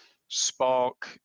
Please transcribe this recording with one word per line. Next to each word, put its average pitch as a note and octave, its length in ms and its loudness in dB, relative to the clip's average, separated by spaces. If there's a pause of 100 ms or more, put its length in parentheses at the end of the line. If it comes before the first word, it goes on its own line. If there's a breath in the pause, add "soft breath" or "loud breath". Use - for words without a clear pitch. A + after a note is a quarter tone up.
(300 loud breath)
spark - 960 -2